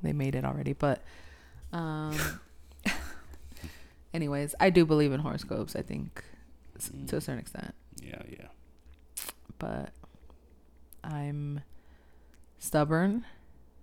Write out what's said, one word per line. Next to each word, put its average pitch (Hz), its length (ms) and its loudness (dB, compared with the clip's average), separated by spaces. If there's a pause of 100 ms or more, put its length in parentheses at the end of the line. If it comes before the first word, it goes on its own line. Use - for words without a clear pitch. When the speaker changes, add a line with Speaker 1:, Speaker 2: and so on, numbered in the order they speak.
Speaker 1:
they 156 120 0
made 135 200 0
it 135 100 0
already, 139 300 0
but, - 300 2 (680)
um, 156 460 -2 (680)
<laughs> - 1300 -8
anyways, 147 460 0
I 170 120 10
do 170 140 12
believe 151 280 8
in 131 60 2
horoscopes, - 560 -2
I - 60 0
think, - 420 -6 (520)
s-, - 140 -8 (180)
to - 100 -2
a - 20 0
Speaker 2:
Mm. 156 40 -4
Speaker 1:
certain 131 160 -4
extent. - 360 -10 (260)
Speaker 2:
Yeah, - 280 -12
yeah. - 180 -16 (1120)
Speaker 1:
But - 320 -6 (1120)
I'm 147 580 -4 (960)
stubborn. 165 680 4 (580)